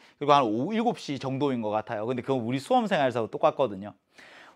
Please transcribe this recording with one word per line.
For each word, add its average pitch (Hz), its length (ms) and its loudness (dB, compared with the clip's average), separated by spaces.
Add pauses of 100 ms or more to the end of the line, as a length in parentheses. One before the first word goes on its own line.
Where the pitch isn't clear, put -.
(180)
그리고 147 140 2
한 143 120 8
오후 123 300 0
일곱 220 240 0
시 139 220 -8
정도인 131 420 -2
것 107 100 -2
같아요. 107 340 -4
근데 120 160 -2
그건 135 180 0
우리 120 180 -2
수험 233 300 0
생활에서도 131 400 0
똑같거든요. 110 680 -2 (640)